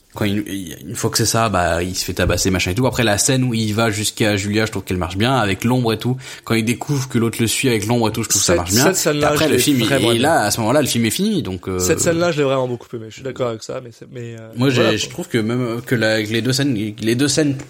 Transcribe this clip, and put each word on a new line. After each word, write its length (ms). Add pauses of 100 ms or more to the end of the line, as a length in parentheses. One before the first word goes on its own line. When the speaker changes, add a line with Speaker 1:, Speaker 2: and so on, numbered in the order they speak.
(140)
Speaker 1:
quand 100
il, 240
il, 400
une 80
fois 140
que 80
c'est 80
ça, 240
bah, 320
il 120
se 120
fait 80
tabasser, 340
machin 220
et 40
tout. 120
Après, 180
la 140
scène 260
où 80
il 220
va 160
jusqu'à 460
Julia, 280
je 60
trouve 120
qu'elle 140
marche 220
bien, 180
avec 260
l'ombre 300
et 60
tout. 180 (280)
Quand 100
il 100
découvre 460
que 80
l'autre 200
le 80
suit 220
avec 180
l'ombre 220
et 40
tout, 100
je 80
trouve 100
que 60
ça 80
Speaker 2:
Cette, 20
Speaker 1:
marche 160
bien. 120
Speaker 2:
cette 120
scène-là, 320
Speaker 1:
Et 40
après, 120
Speaker 2:
je 60
Speaker 1:
le 60
Speaker 2:
l'ai 60
Speaker 1:
film, 180
il, 60
Speaker 2:
vraiment 260
Speaker 1:
et 60
Speaker 2:
bien. 40
Speaker 1:
là, 220
à 60
ce 100
moment-là, 200
le 80
film 160
est 60
fini, 320
donc, 260
euh, 100
Speaker 2:
Cette 220
scène-là, 320
je 60
l'ai 60
vraiment 220
beaucoup 200 (100)
aimé. 140
Je 40
suis 80
d'accord 260
avec 140
ça, 220
mais 80
c'est, 180
mais, 300
euh, 160
Speaker 1:
Moi, 140
Speaker 2:
voilà, 220
Speaker 1:
j'ai, 40
Speaker 2:
quoi. 0
Speaker 1:
je 140
trouve 180
que 100
même, 220
euh, 220
que 120
la, 300
que 80
les 80
deux 140
scènes, 200
les 400
deux 140
scènes 300 (100)